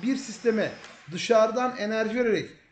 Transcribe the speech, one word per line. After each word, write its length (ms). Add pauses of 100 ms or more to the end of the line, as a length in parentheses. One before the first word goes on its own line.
bir 140
sisteme 560 (400)
dışarıdan 640
enerji 380
vererek 360 (220)